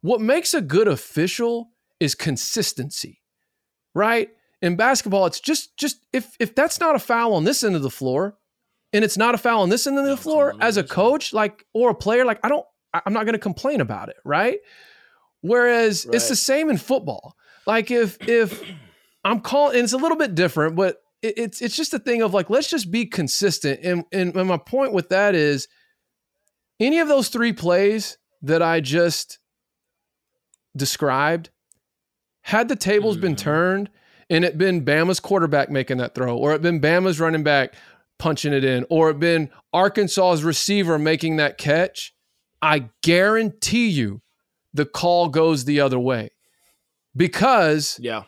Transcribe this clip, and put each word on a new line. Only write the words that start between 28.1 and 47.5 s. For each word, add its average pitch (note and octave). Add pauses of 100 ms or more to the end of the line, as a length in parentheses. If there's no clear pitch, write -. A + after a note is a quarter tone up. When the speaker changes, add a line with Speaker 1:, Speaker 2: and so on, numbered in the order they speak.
Speaker 1:
that D#3+
I E3
just D#3+ (1400)
described, C#3+ (920)
had A3+
the C#4
tables G#3
been E3+
Speaker 2:
Mm-hmm. -
Speaker 1:
turned F#3 (400)
and E3+
it D#3+
been F3
Bama's E3
quarterback D#3
making C3+
that B2
throw, B2
or C#3
it D3+
been E3+
Bama's E3+
running D#3+
back C#3+ (440)
punching D3+
it C#3
in, B2+
or D#3+
it D3
been D#3+ (220)
Arkansas's F#3
receiver E3+
making D#3
that D3
catch, - (480)
I D3+ (140)
guarantee G#3+
you A#2 (520)
the D3
call F3
goes D#3
the D3
other B2+
way B2 (840)
because F3